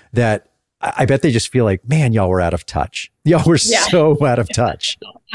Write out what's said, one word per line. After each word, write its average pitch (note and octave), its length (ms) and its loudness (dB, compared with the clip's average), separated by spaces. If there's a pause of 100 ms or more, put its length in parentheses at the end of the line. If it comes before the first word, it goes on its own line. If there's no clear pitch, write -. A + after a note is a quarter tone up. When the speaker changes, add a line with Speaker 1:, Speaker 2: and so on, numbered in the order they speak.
(120)
Speaker 1:
that A2+ 360 0 (340)
I, - 160 -4
I C3+ 80 0
bet C3+ 160 0
they D3+ 80 2
just A2+ 200 -2
feel B2 140 0
like, G2 240 -2
"Man, C#3+ 240 2
y'all G2+ 160 2
were F#2 120 2
out E2+ 140 0
of E2 120 -6
touch. - 440 -6 (140)
Y'all D#3+ 240 2
were E3+ 160 4
Speaker 2:
Yeah. A3+ 180 0
Speaker 1:
so D#3 440 2
out B2 140 0
of G#2+ 120 -2
touch." - 500 -4
Speaker 2:
<laughs> - 60 -20 (260)